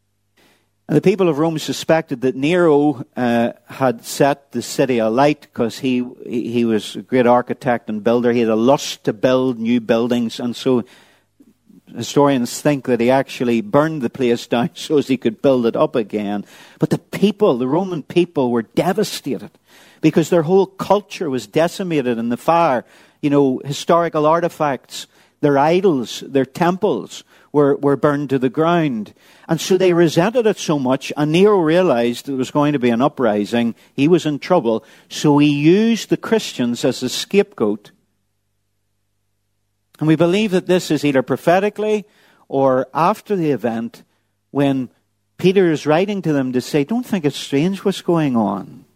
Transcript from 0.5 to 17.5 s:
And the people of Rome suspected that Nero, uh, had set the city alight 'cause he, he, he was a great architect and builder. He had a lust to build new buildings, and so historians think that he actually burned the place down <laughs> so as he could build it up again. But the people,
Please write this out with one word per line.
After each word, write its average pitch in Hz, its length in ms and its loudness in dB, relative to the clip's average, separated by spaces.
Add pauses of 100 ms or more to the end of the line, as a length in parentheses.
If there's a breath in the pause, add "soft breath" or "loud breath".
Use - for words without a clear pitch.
And 147 80 2
the 151 40 2
people 190 280 2
of 143 100 -2
Rome 160 180 0
suspected 147 640 -2
that 127 140 0
Nero, 147 680 2 (100)
uh, 120 380 0 (140)
had 127 360 -2
set - 480 -2
the 120 100 -6
city 131 360 -2
alight 120 560 0
'cause 117 260 -6
he, 127 260 -2 (220)
he, 117 240 -6
he 120 140 0
was 110 320 -2
a 110 40 -12
great 123 240 0
architect 123 640 0
and 107 140 -8
builder. 120 300 2
He 120 80 0
had 110 80 0
a 110 80 2
lust 131 480 0
to 139 80 -2
build 127 440 0
new 117 220 0
buildings, 117 600 -2
and 120 120 -6
so 127 300 0 (1120 soft breath)
historians 135 640 0
think 147 260 -2
that 123 140 0
he 117 100 2
actually 127 520 0
burned 143 400 0
the 110 80 -4
place 120 380 -2
down 120 240 -2
<laughs> - 20 -20
so - 240 -2
as 135 100 0
he 135 80 0
could 117 260 -4
build 131 240 2
it 113 120 -2
up 151 180 0
again. 104 480 -4 (360 loud breath)
But - 100 -2
the 156 80 -2
people, 196 600 0